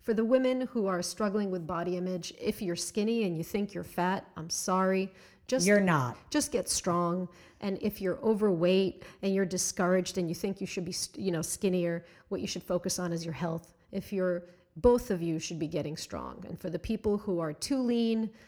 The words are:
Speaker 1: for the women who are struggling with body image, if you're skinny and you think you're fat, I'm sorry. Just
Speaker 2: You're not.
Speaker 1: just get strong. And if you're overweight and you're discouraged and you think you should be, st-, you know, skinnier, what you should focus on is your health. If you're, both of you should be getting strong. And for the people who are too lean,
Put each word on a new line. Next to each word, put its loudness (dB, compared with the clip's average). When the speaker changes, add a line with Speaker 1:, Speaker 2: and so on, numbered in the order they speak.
Speaker 1:
for 0
the 2
women 4
who 0
are 2
struggling -2
with -4
body -2
image, -4
if -4
you're -2
skinny 0
and 0
you -4
think -4
you're -6
fat, -2
I'm -10
sorry. 0
Just 0
Speaker 2:
You're 8
not. 4
Speaker 1:
just 2
get -2
strong. 0
And -2
if -2
you're -2
overweight 4
and 0
you're 2
discouraged 0
and 0
you -2
think -4
you -2
should -6
be, -4
st-, -8
you 0
know, 0
skinnier, -2
what -4
you -4
should -6
focus -2
on -2
is -2
your -6
health. -4
If -8
you're, 0
both 4
of 0
you -2
should -8
be -2
getting -4
strong. -10
And -12
for -8
the -4
people -2
who -2
are -2
too -2
lean, 2